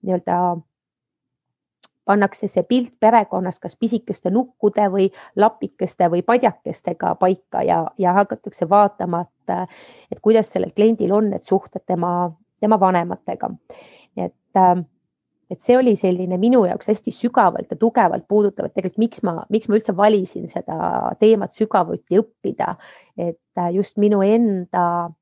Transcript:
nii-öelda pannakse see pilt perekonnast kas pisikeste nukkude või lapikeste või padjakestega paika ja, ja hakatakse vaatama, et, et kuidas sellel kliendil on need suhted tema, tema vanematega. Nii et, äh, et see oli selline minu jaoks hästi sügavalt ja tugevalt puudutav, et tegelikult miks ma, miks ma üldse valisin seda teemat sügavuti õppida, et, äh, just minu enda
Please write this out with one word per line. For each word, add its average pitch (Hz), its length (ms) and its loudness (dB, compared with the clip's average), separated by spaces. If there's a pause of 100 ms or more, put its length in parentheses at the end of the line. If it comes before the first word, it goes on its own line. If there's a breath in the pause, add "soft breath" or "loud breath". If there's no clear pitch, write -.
nii-öelda 180 360 -2 (1700)
pannakse 202 420 0
see 180 140 -2
pilt 240 300 -2 (100)
perekonnast 196 600 0
kas - 140 -14
pisikeste 214 540 -4
nukkude 208 640 0
või 190 160 2 (280 loud breath)
lapikeste 190 760 0
või 175 120 -2
padjakestega 175 960 -2
paika 185 480 -2
ja, 170 140 2 (180)
ja 180 160 2
hakatakse 196 560 -2
vaatama, 185 560 0
et, 180 460 -8 (420 loud breath)
et - 80 -18
kuidas 220 320 2
sellel 180 200 -2
kliendil 208 420 2
on 214 160 0
need - 100 -8
suhted - 440 -4
tema, 175 440 -2 (320)
tema 214 180 2
vanematega. 185 720 -2
Nii - 760 -14
et, - 340 -4
äh, 180 220 2 (680)
et 180 120 -14
see 247 160 4
oli 247 160 4
selline 185 440 -2
minu 233 280 4
jaoks - 220 -6
hästi - 260 -4
sügavalt 233 560 0
ja 170 60 -6
tugevalt 208 500 0
puudutav, 202 400 0
et - 80 -10
tegelikult 185 240 -6
miks 226 240 -2
ma, 175 120 -2 (140)
miks 214 200 -2
ma 208 100 2
üldse 220 160 -2
valisin 185 540 0
seda - 300 -8 (420)
teemat 214 340 2
sügavuti 175 640 -2
õppida, - 540 -6 (440 loud breath)
et, 170 220 -6 (140)
äh, 175 180 -4
just 190 260 -4
minu 208 260 2
enda 180 880 0 (120)